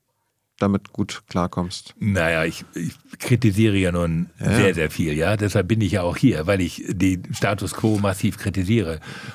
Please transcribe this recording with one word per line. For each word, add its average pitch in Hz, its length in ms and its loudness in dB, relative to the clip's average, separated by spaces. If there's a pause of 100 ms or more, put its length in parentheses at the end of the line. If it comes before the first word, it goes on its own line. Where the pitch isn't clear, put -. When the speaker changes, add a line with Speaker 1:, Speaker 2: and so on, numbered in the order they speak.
(580)
Speaker 1:
damit 101 340 0
gut - 360 -6
klarkommst. 90 680 -4
Speaker 2:
Naja, 85 460 2
ich, 82 200 -4 (100)
ich 85 200 -6 (240)
kritisiere 110 580 2
ja 92 140 2
nun 85 480 0
Speaker 1:
Ja, - 140 0
ja. 107 40 4
Speaker 2:
sehr, 98 180 4
sehr 80 160 0
viel, 80 240 -2
ja. 85 220 2
Deshalb 104 300 0
bin 110 140 2
ich 92 120 2
ja 95 100 0
auch 87 140 -2
hier, 78 300 2
weil 98 140 2
ich - 280 -4
den 92 460 0
Status 101 400 -2
quo 110 240 0
massiv 101 400 0
kritisiere. 92 640 -2 (340)